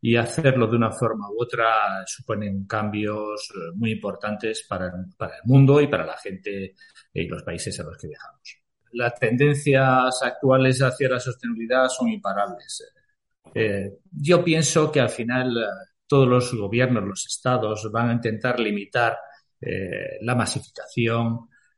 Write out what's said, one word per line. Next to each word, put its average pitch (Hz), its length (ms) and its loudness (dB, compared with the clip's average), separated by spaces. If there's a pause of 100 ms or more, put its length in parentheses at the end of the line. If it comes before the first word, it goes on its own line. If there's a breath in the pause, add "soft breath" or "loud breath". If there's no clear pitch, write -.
y 117 140 4
hacerlo 127 500 2
de 117 100 0
una 117 140 2
forma 110 400 -2
u 110 120 -4
otra 110 640 0
suponen 101 600 -6
cambios, 107 880 -4
eh, 85 220 -12
muy 110 160 -2
importantes 107 760 -6
para, 92 240 -6 (240)
para 78 200 -12
el - 80 -20
mundo 139 360 8
y 143 80 2
para 85 180 -2
la - 100 -10
gente 98 580 -10 (380 soft breath)
y 87 140 -4
los 85 160 -10
países 85 380 -8
a 82 40 -10
los 78 140 -16
que 82 100 -14
viajamos. - 520 -20 (320)
Las 120 260 -2
tendencias 131 1040 4
actuales 131 600 4
hacia 131 260 0
la 127 120 0
sostenibilidad 120 680 -2
son 123 200 -2
imparables. 98 840 -6 (600)
Eh, 98 440 -2 (120)
yo 165 320 2
pienso 160 480 2
que 147 100 2
al 117 100 2
final, 123 460 -2
eh, 113 100 -2 (400)
todos 135 220 6
los 123 260 2
gobiernos, 117 500 0
los 98 220 -8
estados, 110 680 -2
van 117 180 0
a - 40 0
intentar 117 440 -2
limitar, 110 580 0 (440 loud breath)
eh, 95 600 -8
la 120 120 -2
masificación, 117 1120 -2 (300 soft breath)